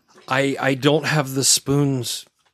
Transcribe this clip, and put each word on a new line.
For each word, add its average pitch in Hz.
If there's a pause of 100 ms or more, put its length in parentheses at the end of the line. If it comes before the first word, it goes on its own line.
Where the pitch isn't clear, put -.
(280)
I, 135
I 135
don't 143
have 139
the 135
spoons. 139 (280)